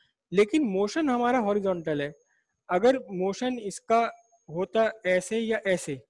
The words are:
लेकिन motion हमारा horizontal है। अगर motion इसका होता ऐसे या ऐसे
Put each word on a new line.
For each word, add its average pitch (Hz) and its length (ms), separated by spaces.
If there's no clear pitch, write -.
लेकिन 214 340
motion 208 440
हमारा 240 300
horizontal 190 640
है। 147 100
अगर 226 300
motion 196 480
इसका 220 400
होता 196 420
ऐसे 185 320
या 220 280
ऐसे 165 440